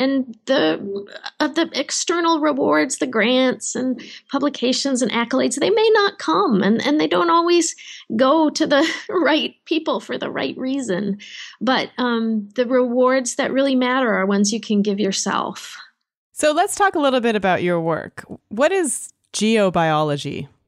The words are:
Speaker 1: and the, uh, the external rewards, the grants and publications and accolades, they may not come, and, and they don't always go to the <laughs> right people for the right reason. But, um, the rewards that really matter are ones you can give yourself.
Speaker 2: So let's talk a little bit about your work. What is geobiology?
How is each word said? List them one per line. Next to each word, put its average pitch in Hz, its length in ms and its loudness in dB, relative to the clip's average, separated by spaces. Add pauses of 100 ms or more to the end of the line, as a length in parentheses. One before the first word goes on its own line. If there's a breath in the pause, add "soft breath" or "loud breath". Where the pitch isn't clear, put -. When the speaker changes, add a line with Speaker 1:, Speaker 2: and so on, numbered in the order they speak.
Speaker 1:
and 262 340 -2 (120)
the, 202 600 -2 (340)
uh, 302 80 0
the 320 260 0
external 330 640 0
rewards, 294 560 0
the 294 100 -4
grants 247 680 0
and 254 260 -4 (320 loud breath)
publications 262 720 -2
and 240 100 0
accolades, 254 440 0
they - 120 0
may 440 240 4
not 403 260 2
come, 320 440 2
and, 220 180 2
and 285 180 2
they 311 80 2
don't 349 220 2
always 339 480 2 (400 loud breath)
go 294 320 4
to 302 180 -2
the 294 240 2 (100)
<laughs> - 100 -12
right 277 460 0 (100)
people 311 340 -2
for 240 160 -8
the - 140 -6
right - 260 -4
reason. 214 640 -4 (420 loud breath)
But, 220 380 0
um, 226 560 -2
the 254 100 0
rewards 254 680 2
that - 180 -2
really 269 220 2
matter 254 400 0
are 190 100 0
ones 202 300 2
you 220 60 -4
can 208 200 0
give 196 180 0
yourself. - 800 -4 (560 loud breath)
Speaker 2:
So 302 200 0
let's 349 220 0
talk 392 200 2
a 339 60 0
little 269 200 2
bit 226 160 0
about 185 260 2
your 175 200 0
work. - 420 -4 (240)
What 269 240 2
is 359 380 -2 (240)
geobiology? 160 1160 0 (200)